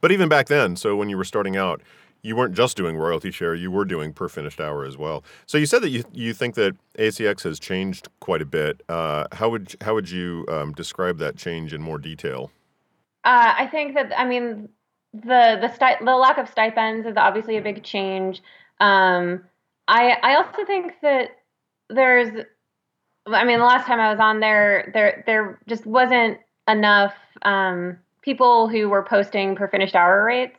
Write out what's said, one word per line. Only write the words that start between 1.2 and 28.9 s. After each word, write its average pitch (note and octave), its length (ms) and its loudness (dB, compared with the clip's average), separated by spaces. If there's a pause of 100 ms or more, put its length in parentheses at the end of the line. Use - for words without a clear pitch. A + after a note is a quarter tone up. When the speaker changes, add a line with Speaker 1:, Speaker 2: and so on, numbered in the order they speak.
Speaker 1:
starting G2 320 -4
out, F#2 260 -2 (400)
you A2+ 140 -8
weren't A#2 180 -2
just A#2 220 0
doing E2 220 -4
royalty E2 340 -4
share, E2+ 240 -4
you F2+ 160 -8
were G2+ 140 -2
doing D#2+ 260 -6
per E2+ 160 -10
finished D2+ 320 -12
hour D2 240 -8
as C2+ 140 -14
well. D2+ 260 -10 (220)
So - 120 -2
you D3+ 80 0
said A#3+ 180 2
that E3+ 60 -2
you, A#2+ 220 -6
you A#2 220 -8
think A#2+ 220 -6
that G2 200 0 (200)
A A2 160 0
C A2 160 -6
X G2+ 160 -4
has D#2+ 160 -8
changed F#2+ 500 -6 (100)
quite E2 220 -4
a D#2 40 -8
bit. D2+ 440 -4
Uh, D#2+ 420 -4
how G#2+ 180 -4
would, A2 320 -10
how G#2+ 120 -4
would G#2 160 -4
you, F2 400 -8
um, D2+ 240 -6
describe E2+ 460 -6
that D2+ 180 -6
change E2 360 -10
in D2+ 80 -12
more D#2 160 -10
detail? C#2+ 540 -12 (720)
Speaker 2:
Uh, A#3+ 340 4
I C4 100 -4
think D4 260 -6
that, C4+ 260 -2
I B3+ 60 0
mean, A#3+ 420 -6 (460)
the, A3+ 480 4
the A#3 120 -2
sti-, C4 300 2
the B3+ 120 4
lack C4 220 4
of B3 120 -6
stipends A3 580 -2
is G#3+ 80 -6
obviously G#3+ 400 0
a G#3 60 -2
big G#3 220 -8
change. F#3+ 580 -6 (400)
Um, F#3 640 4 (440)
I, A#3+ 340 4
I C4+ 140 2
also F#4 300 -2
think F#4 360 -6
that C4+ 360 0 (520)
there's, A#3+ 560 2 (840)
I G#3+ 160 2
mean, A#3+ 160 4
the A#3+ 60 4
last B3+ 220 4
time A#3+ 120 0
I A3 120 2
was G#3 80 -4
on G#3+ 200 2
there, G#3 540 2
there, G#3+ 320 2
there G#3+ 420 -2
just A3 180 -8
wasn't A#3+ 520 2 (300)
enough, G#3 460 4 (300)
um, F3+ 540 -2 (240)
people A#3+ 460 4
who G#3+ 220 0